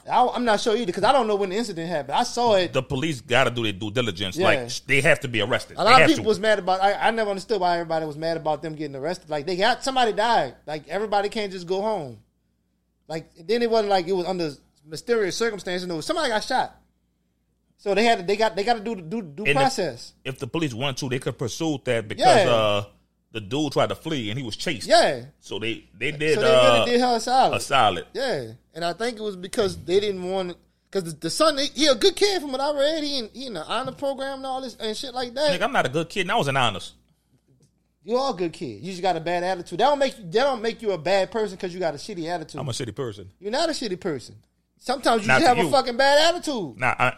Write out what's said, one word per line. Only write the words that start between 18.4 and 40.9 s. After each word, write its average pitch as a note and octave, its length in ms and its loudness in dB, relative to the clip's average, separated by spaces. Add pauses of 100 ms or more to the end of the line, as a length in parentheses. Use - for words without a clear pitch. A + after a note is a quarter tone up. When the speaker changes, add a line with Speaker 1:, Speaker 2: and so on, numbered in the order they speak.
Speaker 1:
they G3+ 80 -4
gotta A#3 160 0
do A3 160 -6
the F#3 60 -10
due, F#3+ 220 -8
due D#3 200 -12
Speaker 2:
And - 60 2
if, - 80 4
Speaker 1:
process. E3 560 -2 (100)
Speaker 2:
if C3 160 -10
the C3 80 -6
police D#3 260 -4
wanted C3 240 -6
to, C3 120 -6
they C3+ 100 -2
could C3 180 -6
pursue D3 480 -4
that A#2 220 0
because, G#3 380 6
Speaker 1:
Yeah. C3 60 4
Speaker 2:
uh, G#2 340 4 (480)
the A2 80 -8
dude C3 320 -4
tried A#2+ 160 2
to G2 60 -4
flee C3 340 -6
and A#2+ 100 -6
he C3 60 -8
was G#2 100 -8
chased. - 320 -8
Speaker 1:
Yeah. G3+ 360 2 (180)
Speaker 2:
So - 180 -10
they, A2 260 -6 (120)
they C3 140 -4
did, D3+ 240 0
Speaker 1:
So - 60 2
they C3 140 6
Speaker 2:
uh, B2+ 240 8
Speaker 1:
really A#3+ 120 2
did A#3+ 100 4
her B3 160 2
a - 20 -4
solid. A3 380 2
Speaker 2:
a - 20 -2
solid. G#2+ 540 2
Speaker 1:
Yeah. F3 380 -4 (220)
And E3+ 120 -6
I E3+ 80 -2
think A3 240 -6
it G#3+ 40 -12
was G#3 140 -6
because F#3 480 -2
they F#3 160 2
didn't G3 240 -2
want, F3+ 320 -4 (360)
'cause G3 120 -4
the, E3 80 -8
the D#3 180 -8
son, D4+ 280 2
he, C#4 80 -2
he C#4 220 0
a C4 80 6
good E4+ 200 4
kid G4 260 2
from C#4+ 120 -8
what C4+ 80 -2
I D4 120 2
read. D4+ 300 2
He C#4+ 160 -4
in, A3 140 -8
he B3+ 140 -12
in A3 80 -10
the D#3 100 -8
honor A#3+ 260 -4
program C4+ 460 -6
and C4+ 80 -12
all C4 160 -6
this B3+ 160 -12
and A3 180 -6
shit C4 180 -10
like B3 200 -6
that. C#4 260 0
Speaker 2:
Nigga, F#3+ 40 0
I'm C4 100 0
not F3 120 4
a C#3+ 40 -4
good D#3 200 -2
kid, G3 120 -4
and F3+ 100 -4
I A3+ 40 2
was F3 120 2
in C3+ 80 0
honors. A#2 380 0 (1080)
Speaker 1:
You A3 140 -2
are C4+ 160 0
a - 20 -8
good E3+ 180 -4
kid. A2+ 300 -10
You F#3 80 -8
just F3 100 -10
got F#3 140 2
a D#3+ 60 -4
bad E3+ 220 -2
attitude. F3+ 360 -4
That A#3 60 4
don't C#4+ 140 4
make C4+ 180 0
you, G#3 80 -18
that E3 60 -12 (120)
don't C4 180 0
make A3+ 200 -4
you G#3+ 100 -2